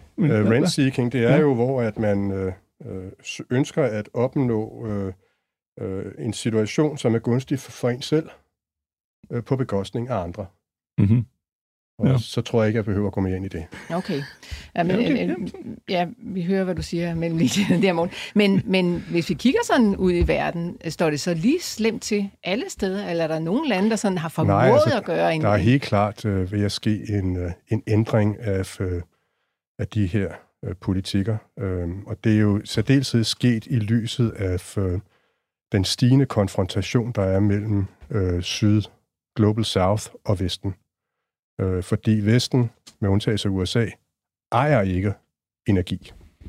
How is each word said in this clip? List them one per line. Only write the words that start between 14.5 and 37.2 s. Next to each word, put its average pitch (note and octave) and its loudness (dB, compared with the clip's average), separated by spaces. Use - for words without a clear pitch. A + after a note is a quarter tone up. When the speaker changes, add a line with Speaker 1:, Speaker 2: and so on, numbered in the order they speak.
Speaker 3:
Ja, E3+ 0
men, F#3 2
Speaker 1:
Ja, A#3+ 2
okay. F3+ 0
Speaker 3:
øh, F#4 -2
øh, - -12
ja, F3 0
vi F#3 -8
hører, F#3+ 0
hvad F3+ -2
du D#3+ -6
siger E3+ -4
mellem E3 -2
linjerne G3 2
der, F#3+ 2
Morten. E3+ 0
Men, G3 4
men F3+ 2
hvis E3+ 0
vi F3+ 0
kigger C4+ 2
sådan A#3 4
ud F#3 2
i E3+ 4
verden, D#3+ -2
står E3 0
det D3 -2
så F3 -2
lige A#3 2
slemt - -4
til G3+ -2
alle B3+ -4
steder, F#3+ -4
eller E3+ 0
er D#3 -2
der D#3+ -2
nogle A3 -2
lande, G3 2
der A3 2
sådan G3 0
har D#3+ -4
formået G2+ 2
Speaker 2:
Nej, G#2+ 6
altså, C5 4
Speaker 3:
at G3 -4
gøre E3 0
en D#3 -2
Speaker 2:
der A2 2
er G#2 4
helt A#2+ 4
klart, G#2 0
øh, F#2+ 0
ved G#2 0
at G2 0
ske A2 -2
en, F#2+ 0
øh, F2+ -4
en A2 -2
ændring G#2+ 2
af, F#2+ -4
øh, F2+ -4
af G2+ -4
de G#2 0
her, F2 -2
øh, F#2 -8
politikker. G2 -2
Øhm, F#2 -6
og - -10
det A2 4
er G#2+ 6
jo G#2 4
særdeleshed B2 2
sket A#2 0
i C#3 -2
lyset A2+ 0
af, F#2 -4
øh, F#2 0
den G2 2
stigende C3 4
konfrontation, G#2 0
der G#2 0